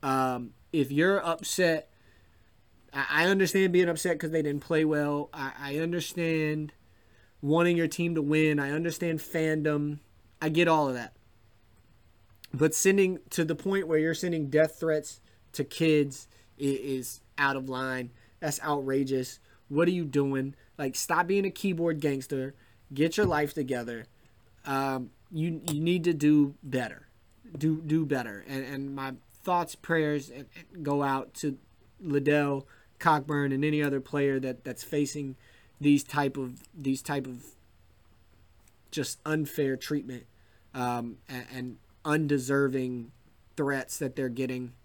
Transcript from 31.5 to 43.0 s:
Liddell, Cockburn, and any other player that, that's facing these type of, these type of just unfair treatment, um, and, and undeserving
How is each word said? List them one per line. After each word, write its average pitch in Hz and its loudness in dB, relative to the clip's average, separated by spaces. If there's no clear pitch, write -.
Liddell, 143 2
Cockburn, 147 2
and 135 0
any 151 2
other 139 0
player 139 0
that, 131 -6
that's 127 -10
facing 143 -4
these 143 4
type 143 0
of, 127 -8
these 135 -2
type 139 -4
of 127 -14
just - -6
unfair 147 0
treatment, 127 -6
um, 123 -4
and, 127 -12
and 127 -10
undeserving 135 0